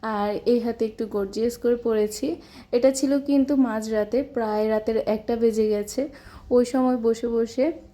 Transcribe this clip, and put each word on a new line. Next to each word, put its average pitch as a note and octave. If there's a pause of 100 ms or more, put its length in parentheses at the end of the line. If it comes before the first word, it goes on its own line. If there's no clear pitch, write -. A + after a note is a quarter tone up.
(160)
আর G#3 (220)
এই A#3+
হাতে A3+
একটু A3 (100)
গর্জিয়াস G#3
করে A#3+ (100)
পরেছি। G#3+ (500)
এটা C4
ছিল C4+ (160)
কিন্তু C#4 (140)
মাঝরাতে, A3 (160)
প্রায় G#3+
রাতের A3 (160)
একটা A3
বেজে A3
গেছে। G#3 (500)
ওই B3
সময় B3+
বসে A3+
বসে A#3 (280)